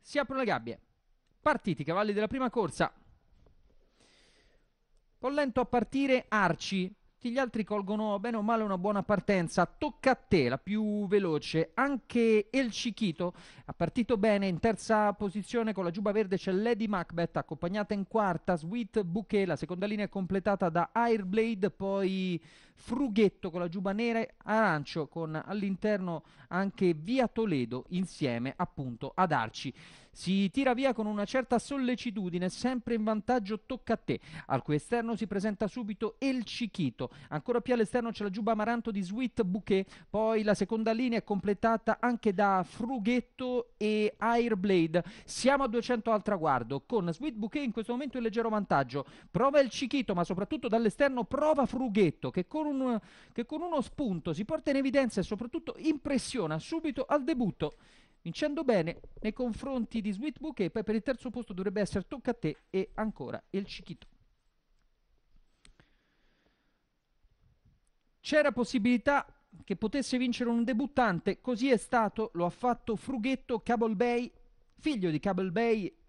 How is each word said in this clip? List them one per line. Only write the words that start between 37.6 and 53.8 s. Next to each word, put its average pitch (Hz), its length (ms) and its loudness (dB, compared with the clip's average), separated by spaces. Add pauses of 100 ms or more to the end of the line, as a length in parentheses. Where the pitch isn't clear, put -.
più 254 120 0
all'esterno 233 360 0
c'è 214 140 -6
la 202 80 -4
giubba 214 220 0
amaranto 220 360 0
di 202 120 -2
Sweet 220 420 -2
Bouquet, 190 640 0
poi 220 320 2
la 208 140 4
seconda 220 360 0
linea 226 280 2
è - 40 -8
completata 208 760 2
anche 226 340 2
da 190 300 4
Frughetto 247 1120 -2
e 214 400 2
Airblade. 196 840 2 (200)
Siamo 269 420 2
a - 20 2
duecento 233 440 0
al 214 120 2
traguardo, 139 580 0
con 175 320 -2
Sweet 269 220 -6
Bouquet 226 280 -4
in 240 80 -2
questo 220 200 -6
momento 262 260 -4
in 247 60 -4
leggero 226 260 0
vantaggio. 143 560 0 (240)
Prova 277 300 4
El 269 100 4
Chiquito, 240 460 -2
ma 175 80 2
soprattutto 202 440 -4
dall'esterno 233 580 2
prova 285 420 2
Frughetto, 202 640 0
che 180 160 -4
con 311 180 -4
un, 262 340 0 (320)
che 240 140 -6
con 302 160 -6
uno 339 200 -2